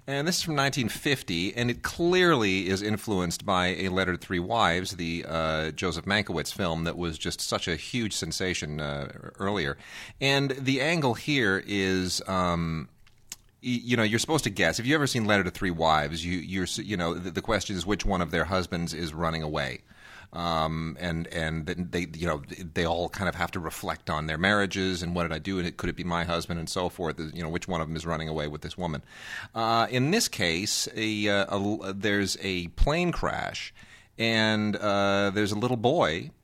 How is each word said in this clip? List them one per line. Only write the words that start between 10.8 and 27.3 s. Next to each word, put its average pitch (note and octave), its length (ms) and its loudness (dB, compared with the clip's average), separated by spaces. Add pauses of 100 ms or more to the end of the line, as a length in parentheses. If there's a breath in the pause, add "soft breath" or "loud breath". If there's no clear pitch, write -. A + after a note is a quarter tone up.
angle D3 320 2
here G#2+ 540 2
is, F#2+ 600 2
um, E2+ 640 0 (760)
Y-, B2 200 -2
you A#2+ 140 2
know, A#2 60 4
you're A2 160 2
supposed D#3 260 2
to A#2 60 2
guess. F#2 280 2
If A#2 80 -2
you've C#3 80 4
ever D3 120 4
seen A#2+ 180 0
Letter G2+ 200 6
to F2 60 0
Three F#2+ 200 -2
Wives, D#2+ 540 2
you, F2+ 140 -2
you're F2+ 260 -4
s-, - 140 -4
you G#2 180 -4
know, E2+ 180 0
the, F2+ 160 -6
the E2+ 120 -4
question G#2 340 0
is E2+ 100 -4
which G#2 200 0
one F#2+ 140 2
of E2 100 0
their E2 140 2
husbands F2 500 0
is D#2 200 -4
running D#2+ 280 -2
away. D2 380 -4 (500 loud breath)
Um, D#2+ 680 0
and, E2+ 280 -2
and D#2+ 380 -2
th-, E2+ 120 -4 (120)
they, F2 160 -2 (120)
you E2+ 80 -2
know, D2+ 160 0 (320)
they F2 100 2
all E2 240 0
kind F#2 220 0
of D#2+ 40 -4
have F2+ 180 0
to F#2+ 80 -4
reflect D#2+ 500 -6
on D#2 160 0
their D#2 100 -2
marriages F#2+ 640 2
and F2 120 -2
what F2 80 2
did D#2+ 100 0
I D#2+ 60 -4
do F#2+ 200 -2
and F2 80 0
it, E2 120 -6
could F2+ 100 -2
it E2+ 80 -4
be E2+ 80 -6
my E2+ 200 0
husband E2+ 360 -2
and E2 80 -6
so F2+ 220 0
forth. D#2+ 280 -4 (140)